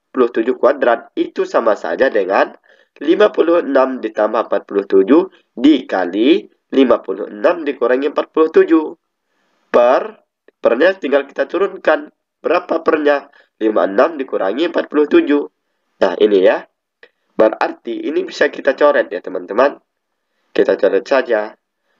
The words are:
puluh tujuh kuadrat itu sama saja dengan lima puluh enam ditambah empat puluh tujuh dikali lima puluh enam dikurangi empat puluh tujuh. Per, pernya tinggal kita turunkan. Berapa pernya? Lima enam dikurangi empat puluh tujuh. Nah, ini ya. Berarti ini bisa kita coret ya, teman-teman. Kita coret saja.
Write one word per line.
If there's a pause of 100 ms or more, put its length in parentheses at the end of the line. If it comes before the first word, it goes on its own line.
(160)
puluh
tujuh
kuadrat
itu
sama
saja
dengan (480)
lima
puluh
enam
ditambah
empat
puluh
tujuh (320)
dikali (240)
lima
puluh
enam
dikurangi
empat
puluh
tujuh. (840)
Per, (600)
pernya
tinggal
kita
turunkan. (300)
Berapa
pernya? (240)
Lima
enam
dikurangi
empat
puluh
tujuh. (640)
Nah,
ini
ya. (720)
Berarti
ini
bisa
kita
coret
ya,
teman-teman. (720)
Kita
coret
saja. (460)